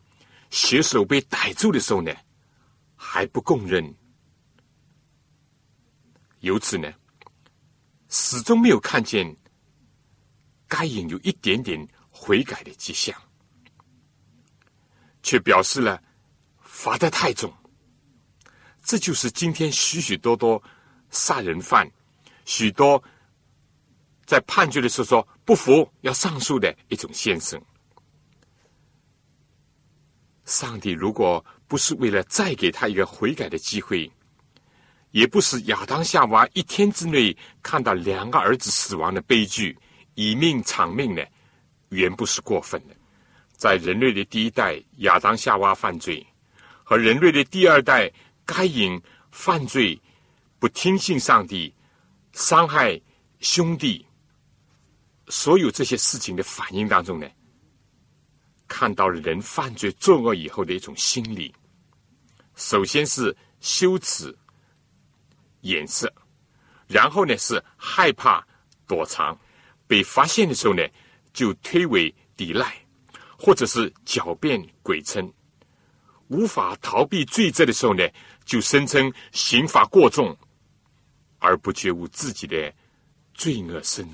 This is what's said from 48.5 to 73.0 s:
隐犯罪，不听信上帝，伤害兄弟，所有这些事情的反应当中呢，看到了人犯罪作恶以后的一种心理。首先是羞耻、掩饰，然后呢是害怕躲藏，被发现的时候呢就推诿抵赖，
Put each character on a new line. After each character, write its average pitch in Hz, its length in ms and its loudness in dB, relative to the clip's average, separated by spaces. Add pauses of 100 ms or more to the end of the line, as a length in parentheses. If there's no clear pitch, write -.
隐 101 360 -2 (300)
犯 160 340 -2
罪， 107 360 -2 (580)
不 120 100 0
听 190 280 0
信 185 200 -2
上 117 300 2
帝， 82 260 -10 (600)
伤 165 340 2
害 127 320 0 (400)
兄 165 380 -2
弟， 127 280 -4 (1200)
所 - 280 4
有 147 140 2
这 139 140 -4
些 127 100 -2
事 - 220 -2
情 98 180 -8
的 92 80 -4
反 - 300 -10
应 104 140 -2
当 95 160 2
中 87 160 -8
呢， 71 100 -14 (1400)
看 110 260 -2
到 95 140 2
了 87 140 -2
人 82 180 -4
犯 131 360 -8
罪 104 180 -4
作 180 280 4
恶 117 120 0
以 78 160 -6
后 98 160 -6
的 90 80 -6
一 92 60 -6
种 - 180 -14
心 - 260 -4
理。 92 300 -12 (1000)
首 - 280 0
先 147 220 0
是 123 300 -2 (260)
羞 185 360 0
耻、 - 380 -6 (1300)
掩 80 260 -6
饰， - 240 -4 (760)
然 107 220 4
后 180 160 0
呢 123 120 -2
是 - 260 -4 (140)
害 - 340 0
怕 95 340 2 (400)
躲 80 200 -2
藏， 78 340 -4 (480)
被 101 160 2
发 139 240 0
现 196 200 2
的 143 60 -4
时 117 140 -2
候 101 60 4
呢 87 100 0 (500)
就 110 220 0
推 175 320 -2
诿 90 260 0 (220)
抵 82 180 -8
赖， 113 220 -4 (640)